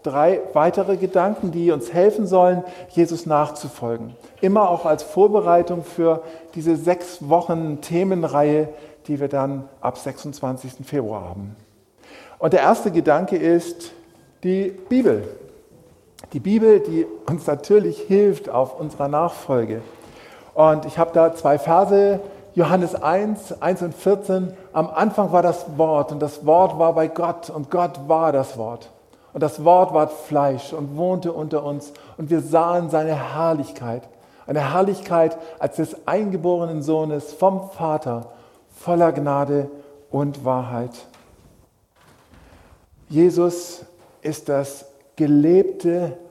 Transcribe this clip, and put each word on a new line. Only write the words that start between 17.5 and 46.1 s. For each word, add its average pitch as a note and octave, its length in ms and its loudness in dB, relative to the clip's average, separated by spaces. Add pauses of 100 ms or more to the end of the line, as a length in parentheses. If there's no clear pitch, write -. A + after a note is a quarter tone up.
hilft G3 500 2
auf B2+ 300 -2
unserer C#3+ 300 -6
Nachfolge. C3+ 720 -2 (720)
Und D3+ 320 4
ich C3+ 120 -8
habe E3 160 2
da E3 200 6
zwei D3 240 2
Verse, G3 640 2 (340)
Johannes F3 400 2
eins, G3 680 -4
eins F3+ 220 -2
und E3+ 100 -6
vierzehn. F#3+ 600 -2 (200)
„Am D#3+ 160 -2
Anfang G3 440 0
war F3 100 6
das E3 340 -2
Wort D3+ 360 2
und D3 100 -6
das D3 240 -6
Wort E3+ 320 4
war E3 140 4
bei D#3+ 160 0
Gott E3+ 420 -6
und D3+ 220 -10
Gott D#3 360 -4
war D#3+ 220 2
das C3+ 260 -2
Wort. A2+ 360 -12 (420)
Und C#3+ 80 -4
das D3+ 240 -4
Wort F3+ 260 6
ward D3+ 180 2
Fleisch C#3+ 600 -2
und C#3+ 240 -10
wohnte F3+ 340 -2
unter D3+ 320 -6
uns D3 300 -10 (240)
und D3+ 140 -10
wir E3 100 2
sahen E3 480 0
seine D#3 460 -2
Herrlichkeit.“ C#3+ 720 -4 (380)
Eine C#3+ 260 -2
Herrlichkeit F3 640 0 (220)
als C#3+ 180 -6
des - 320 -6
eingeborenen F3 720 -2
Sohnes D3+ 540 -4
vom F#3+ 340 0
Vater, D3+ 600 -6 (440)
voller E3+ 380 2
Gnade C#3+ 560 -2 (420)
und C#3 360 -4
Wahrheit. B2 460 -4 (2250)
Jesus F3 760 0 (380)
ist D3+ 260 -8
das C#3 380 -4 (300)
gelebte E3+ 1000 2 (140)